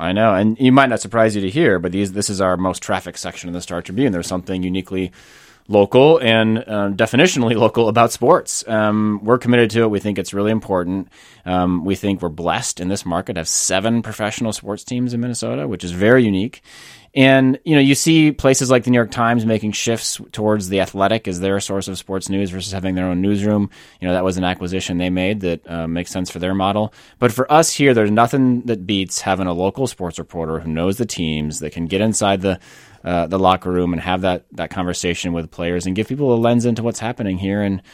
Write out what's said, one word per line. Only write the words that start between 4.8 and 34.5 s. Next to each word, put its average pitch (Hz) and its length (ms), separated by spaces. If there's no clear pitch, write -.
local 127 500
and, 113 400
uh, 104 320
definitionally 120 640
local 113 320
about 117 240
sports. - 560
Um, 107 560
we're 117 140
committed 120 320
to 117 120
it. 113 80
We 104 80
think 101 200
it's 92 140
really 101 200
important. 92 560
Um, 90 400
we 95 120
think 98 260
we're 87 60
blessed 85 520
in 90 80
this 98 160
market 90 300
to 85 60
have 80 80
seven 110 540
professional 110 500
sports 104 320
teams 123 280
in 117 80
Minnesota, 120 460
which 98 160
is 90 80
very 110 340
unique. 101 380
And, 135 480
you 156 100
know, 143 60
you 139 140
see 156 360
places 131 400
like 123 140
the 123 60
New 123 80
York 113 120
Times 117 360
making 110 260
shifts - 480
towards 107 360
The 95 120
Athletic 98 460
as 90 140
their 98 200
source 98 280
of 92 80
sports 95 320
news 98 220
versus 95 220
having 95 220
their 90 120
own 90 160
newsroom. 101 480
You 90 80
know, 90 60
that 92 100
was 92 120
an 92 80
acquisition 90 540
they 90 100
made 92 320
that, 85 280
uh, 82 200
makes 87 220
sense 92 200
for - 100
their 92 140
model. 101 380
But 120 140
for 127 180
us 151 220
here, 139 220
there's 107 160
nothing 123 560
that 104 200
beats 95 360
having 95 240
a 87 80
local 98 320
sports 87 320
reporter 80 420
who 80 100
knows 87 280
the 117 80
teams, 78 540
that 76 120
can 85 140
get 95 160
inside 101 400
the, 92 180
uh, 85 260
the 95 100
locker 92 320
room 90 240
and 80 80
have 92 180
that, 90 320